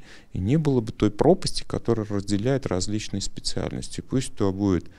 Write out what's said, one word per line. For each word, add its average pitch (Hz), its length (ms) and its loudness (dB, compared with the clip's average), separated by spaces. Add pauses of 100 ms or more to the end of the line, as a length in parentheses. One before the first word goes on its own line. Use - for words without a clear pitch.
(340)
и - 60 -4
не 110 180 4
было 143 240 2
бы 110 100 -6
той 104 200 2
пропасти, - 560 4
которая 110 380 0
разделяет 104 600 0
различные 101 560 -2
специальности. - 800 -6
Пусть - 340 -4
то 98 160 2
будут 95 480 2